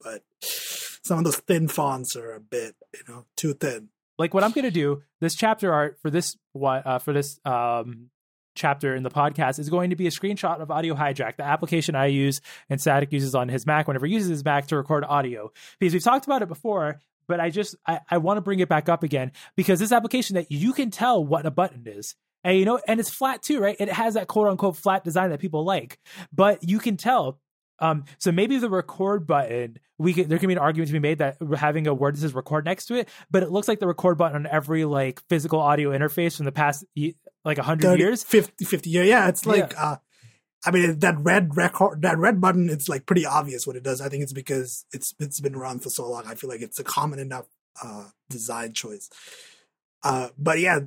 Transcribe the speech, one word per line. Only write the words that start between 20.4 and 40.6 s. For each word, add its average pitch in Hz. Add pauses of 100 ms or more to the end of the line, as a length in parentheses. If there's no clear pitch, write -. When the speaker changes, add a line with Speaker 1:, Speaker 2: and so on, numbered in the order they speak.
Speaker 2:
you 175
can 247
tell 226
what 147
a 165
button 135
is. 104 (280)
And, 185
you 190
know, 240
and 220
it's 226
flat 262
too, 294
right? 202
It 202
has 220
that 202
quote 208
unquote 190
flat 190
design 180
that 147
people 156
like, 165 (360)
but 196
you 208
can 202
tell. 175 (400)
Um, 156 (160)
so 180
maybe 226
the 233
record 190
button, 120 (180)
we 170
could, 160
there 160
can 185
be 185
an 175
argument 156
to 147
be 156
made 151
that 139 (200)
having 151
a 143
word 143
that 143
says 151
record 147
next 175
to 240
it, 240 (220)
but 190
it 170
looks 202
like 214
the 190
record 175
button 160
on 147
every, 156
like, 139 (100)
physical 156
audio 147
interface 151
from 147
the 139
past, 147
ye-, 151 (280)
like, 151
a 131
hundred 160
Speaker 1:
Thirty, 180
Speaker 2:
years. 226
Speaker 1:
fifty, -
fifty 165
years. 180
Yeah, 214
it's -
Speaker 2:
Yeah. 220
Speaker 1:
like, 196
uh, 151 (640)